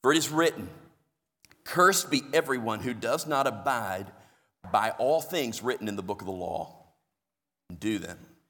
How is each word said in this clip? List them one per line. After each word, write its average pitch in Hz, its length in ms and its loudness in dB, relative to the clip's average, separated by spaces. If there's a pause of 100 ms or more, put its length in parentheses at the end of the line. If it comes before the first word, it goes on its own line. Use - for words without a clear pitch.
For 131 100 6
it 160 40 6
is 139 120 0
written, 151 420 0 (920)
'Cursed 185 440 4
be 139 140 2 (100)
everyone 123 460 2
who 120 160 -4
does 117 320 -2
not 139 220 2
abide 104 640 -4 (580)
by 107 220 2
all 147 280 2
things 156 400 -4
written 107 280 -2
in 104 80 -4
the 98 60 -6
book 98 200 -8
of 92 40 -10
the 98 60 -6
law - 640 -8 (720)
and 87 120 -14
do 107 180 -2
them.' 87 260 -12 (260)